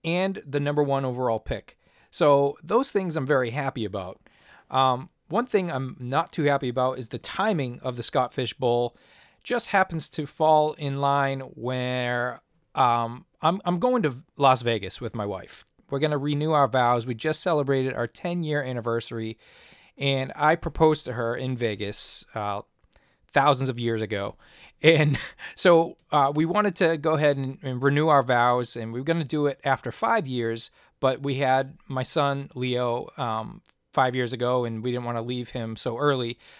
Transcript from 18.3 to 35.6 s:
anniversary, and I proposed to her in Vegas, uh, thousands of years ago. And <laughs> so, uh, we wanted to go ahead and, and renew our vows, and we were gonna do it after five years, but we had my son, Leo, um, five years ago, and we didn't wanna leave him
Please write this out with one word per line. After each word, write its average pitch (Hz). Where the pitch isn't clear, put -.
anniversary, 117
and 135
I 151
proposed 156
to 127
her 117
in 131
Vegas, 104
uh, 104
thousands 135
of 120
years 117
ago. 101
And 151
<laughs> -
so, 165
uh, 143
we 156
wanted 196
to 165
go 156
ahead 147
and, 135
and 127
renew 143
our 143
vows, 123
and 113
we 123
were 135
gonna 165
do 147
it 139
after 135
five 220
years, 117
but 135
we 139
had 135
my 127
son, 139
Leo, 123
um, 113
five 131
years 123
ago, 123
and 110
we 123
didn't 123
wanna 120
leave 123
him 113